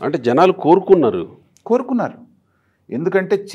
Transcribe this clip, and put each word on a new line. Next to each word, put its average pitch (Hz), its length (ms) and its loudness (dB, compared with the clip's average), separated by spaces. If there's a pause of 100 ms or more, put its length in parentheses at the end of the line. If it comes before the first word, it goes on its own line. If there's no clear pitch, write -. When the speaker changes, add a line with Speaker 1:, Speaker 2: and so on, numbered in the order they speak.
Speaker 1:
అంటే 147 160 -4
జనాలు 135 340 2
కోరుకున్నారు. 156 840 2 (300)
Speaker 2:
కోరుకున్నారు. 247 680 -4 (540)
ఎందుకంటే 185 640 -2